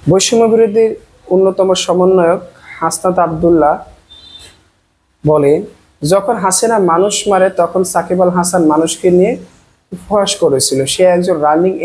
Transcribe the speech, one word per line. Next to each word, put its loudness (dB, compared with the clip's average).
বৈষম্য 2
বিরোধী 2
অন্যতম 2
সমন্বয়ক 0
হাসনাত -4
আব্দুল্লাহ 0
বলেন, 2
যখন 0
হাসিনা 0
মানুষ 0
মারে 2
তখন -2
সাকিব -2
আল 2
হাসান 0
মানুষকে -2
নিয়ে 2
উপহাস -2
করেছিল। 0
সে -2
একজন 0
রানিং 2